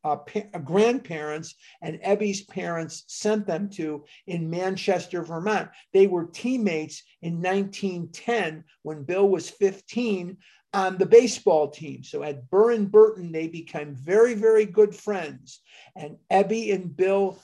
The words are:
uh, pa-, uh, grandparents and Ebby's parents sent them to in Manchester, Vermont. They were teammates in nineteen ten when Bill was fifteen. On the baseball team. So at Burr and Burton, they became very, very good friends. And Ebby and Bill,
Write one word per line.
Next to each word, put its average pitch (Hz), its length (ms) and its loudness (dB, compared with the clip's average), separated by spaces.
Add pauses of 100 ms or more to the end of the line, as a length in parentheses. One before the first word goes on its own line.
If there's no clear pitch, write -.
uh, 147 140 -2
pa-, - 360 -10
uh, 175 60 -10
grandparents 165 960 -2 (260)
and 160 200 -10
Ebby's 202 420 -2
parents 170 640 -8
sent 208 400 -2
them 190 280 -4
to 151 280 -8 (240)
in 170 220 -6
Manchester, 180 720 -4
Vermont. 170 460 -4 (240)
They 196 140 8
were 180 180 0
teammates 185 760 -4 (200)
in 170 180 -6
nineteen 185 720 -4
ten 165 540 -4 (160)
when 151 240 -10
Bill 196 240 2
was 175 200 -2
fifteen. 196 840 -4 (380)
On 190 240 -2
the 202 80 2
baseball 196 640 6
team. 139 340 -14
So 143 200 -10
at 139 260 -12
Burr 214 220 4
and 208 200 0
Burton, 214 400 6
they 160 160 -6
became 151 480 -12
very, 202 380 2
very 214 320 4
good 208 300 2
friends. 160 680 -10 (340)
And 151 220 -12 (140)
Ebby 202 420 2
and 180 220 -6
Bill, 190 480 0